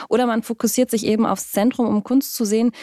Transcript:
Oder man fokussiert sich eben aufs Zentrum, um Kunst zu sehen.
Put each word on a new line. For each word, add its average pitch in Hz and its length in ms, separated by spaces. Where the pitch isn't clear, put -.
Oder 240 180
man 226 160
fokussiert 233 480
sich 208 140
eben 220 200
aufs - 280
Zentrum, 226 340
um 208 160
Kunst - 320
zu - 80
sehen. 226 280